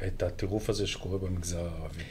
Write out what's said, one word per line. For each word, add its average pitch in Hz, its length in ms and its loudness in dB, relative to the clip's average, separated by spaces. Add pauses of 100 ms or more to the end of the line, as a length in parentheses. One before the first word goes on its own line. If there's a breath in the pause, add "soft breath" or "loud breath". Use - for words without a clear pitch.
את - 160 2
הטירוף 95 460 2
הזה 98 180 4
שקורה 92 300 -2
במגזר 87 420 0
הערבי? 82 500 -4